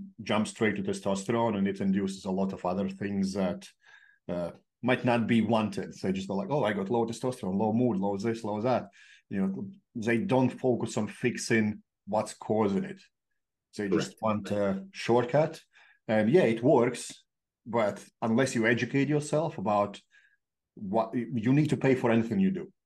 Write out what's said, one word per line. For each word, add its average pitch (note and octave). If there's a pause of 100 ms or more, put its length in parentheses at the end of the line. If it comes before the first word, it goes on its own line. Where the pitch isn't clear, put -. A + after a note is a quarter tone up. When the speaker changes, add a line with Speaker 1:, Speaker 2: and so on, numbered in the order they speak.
(240)
Speaker 1:
jump G#2+
straight G#2+
to G2
testosterone, G2+
and G2
it G2
induces G2
a G2
lot F#2+
of F#2
other F#2+
things G2
that, G2 (640)
uh, F2 (300)
might B2
not A#2
be A#2
wanted. G#2
So -
they F#2
just F#2+
are F#2+
like, G2
"Oh, C#3
I G#2+
got G2
low A#2
testosterone, A2+
low A2
mood, A#2
low G2+
this, A2+
low G#2
that." A#2 (400)
You G2
know, G2 (260)
they A#2
don't B2
focus A#2+
on G#2+
fixing A2 (240)
what's G#2+
causing G2+
it. - (760)
They G#2
just D#2+
Speaker 2:
Correct. -
Speaker 1:
want G#2
a G2+
shortcut. C#3+ (460)
And A2
yeah, E3+
it A2+
works, B2 (420)
but G#2 (180)
unless A#2+
you A2
educate C3
yourself D3+
about G#2 (760)
what, A2
you A#2+
need D3
to A#2
pay C3+
for B2+
anything A2+
you F#2+
do. F2+ (140)